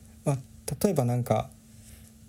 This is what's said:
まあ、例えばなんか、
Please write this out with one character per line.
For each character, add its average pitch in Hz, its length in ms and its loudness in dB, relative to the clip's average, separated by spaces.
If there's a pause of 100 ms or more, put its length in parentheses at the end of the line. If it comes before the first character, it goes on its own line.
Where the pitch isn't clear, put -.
(240)
ま 143 100 0
あ、 123 40 -2 (460)
例 208 60 4
え 180 40 0
ば 135 100 2
な 120 120 0
ん 120 80 -2
か、 110 260 0 (800)